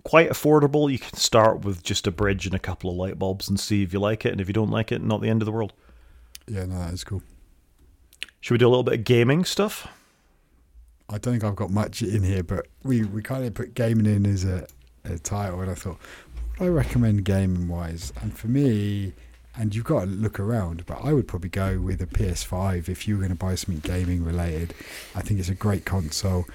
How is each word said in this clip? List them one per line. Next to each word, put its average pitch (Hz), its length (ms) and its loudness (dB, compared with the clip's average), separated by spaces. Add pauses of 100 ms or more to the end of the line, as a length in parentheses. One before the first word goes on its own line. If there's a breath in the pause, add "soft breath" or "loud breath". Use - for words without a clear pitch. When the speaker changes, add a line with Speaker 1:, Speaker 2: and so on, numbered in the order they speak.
Speaker 1:
quite 165 240 6
affordable. 147 600 4
You 127 100 -2
can - 180 -14
start 110 480 6
with 95 180 -4
just - 240 -2
a 101 40 0
bridge 98 340 0
and 92 100 -4
a 92 40 0
couple 92 300 -6
of 90 60 -4
light 90 240 -4
bulbs 95 300 -2
and 101 100 2
see 101 240 2
if 87 80 -2
you 98 80 0
like 104 260 0
it. - 60 4
And 98 80 -4
if 90 80 -2
you 98 60 -2
don't 107 180 2
like 110 220 0
it, - 100 -4
not 107 160 2
the 110 80 0
end 110 140 4
of 104 40 0
the 107 60 -2
world. 110 220 -4 (760 soft breath)
Speaker 2:
Yeah, 95 180 -6
no, 92 140 -6
that 87 140 -6
is 90 100 -10
cool. 95 180 -8 (1160)
Speaker 1:
Should - 140 -2
we 120 40 4
do 120 100 6
a - 20 8
little 127 140 6
bit 117 160 0
of 107 40 -4
gaming 123 400 4
stuff? - 420 -2 (1200 soft breath)
Speaker 2:
I 104 80 -6
don't 123 160 -2
think 113 100 0
I've 101 140 0
got 92 140 -4
much 104 300 0
in 104 220 0
here, 95 180 2
but 92 260 -4 (160)
we, 123 200 2
we 107 180 -4
kind 131 220 -4
of 113 100 -6
put - 200 -8
gaming 117 320 4
in 104 200 4
as 95 200 2
a, 90 200 -2 (380)
a 82 160 -6
title, 101 400 -6
and 92 100 -4
I 90 60 -4
thought, 85 220 -10 (580 loud breath)
what - 40 -12
do 185 60 0
I 180 40 4
recommend 117 560 2
gaming-wise? 87 960 0
And 107 120 -6
for - 140 -10
me, 104 640 0 (460 soft breath)
and 107 180 -2
you've 113 80 -4
got 143 180 0
to 90 40 -4
look 101 340 -4
around, 95 460 -4
but - 180 -10
I 143 80 0
would 143 160 2
probably 90 220 -6
go 95 300 0
with 90 220 -2
a 90 60 -4
P - 180 0
S 90 180 -2
five 92 440 -2
if 95 200 -6
you 104 100 0
were 95 60 -2
gonna 92 120 -2
buy 92 200 -2
something 82 260 -4
gaming 90 420 0
related. 85 500 -2 (420 loud breath)
I 92 60 -6
think 104 180 0
it's 87 100 -4
a 95 60 0
great 98 280 0
console. 92 720 -2